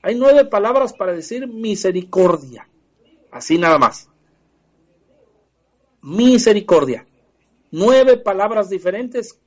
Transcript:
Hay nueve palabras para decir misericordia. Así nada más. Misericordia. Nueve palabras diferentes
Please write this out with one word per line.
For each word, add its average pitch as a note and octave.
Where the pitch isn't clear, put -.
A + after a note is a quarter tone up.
Hay G3+
nueve C#4
palabras A#3+
para F#3
decir A#3
misericordia. F#3
Así E3
nada E3
más. -
Misericordia. G3
Nueve B3+
palabras G#3
diferentes G3+